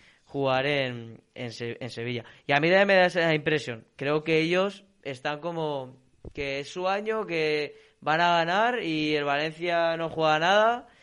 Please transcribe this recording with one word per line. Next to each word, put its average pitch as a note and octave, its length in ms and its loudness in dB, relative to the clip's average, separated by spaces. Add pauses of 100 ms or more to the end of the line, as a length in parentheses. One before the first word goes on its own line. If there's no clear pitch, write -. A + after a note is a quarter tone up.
(260)
jugar C3+ 400 0
en, B2 540 -4 (160)
en A#2+ 160 -10
Se-, A#2 280 -10
en B2+ 100 -10
Sevilla. A#2 340 -8 (220)
Y C#3+ 80 0
a C#3+ 60 4
mí D#3+ 100 2
también F#3+ 180 6
me G3 80 4
da F#3 100 8
esa E3+ 280 2
impresión. C#3+ 520 -2 (100)
Creo D3 280 -2
que D#3+ 160 2
ellos F3+ 440 0 (200)
están D3 360 -6
como D3 560 -6 (380)
que C#3 260 -6
es C#3+ 100 -10
su F#3 180 -6
año, G#3+ 380 -2
que D#3 500 -2 (260)
van D#3 200 0
a F3 160 4
ganar G3+ 460 2
y D#3 320 0
el D3 80 0
Valencia E3 760 0
no E3 120 -4
juega D#3 300 2
nada G#3+ 480 2 (160)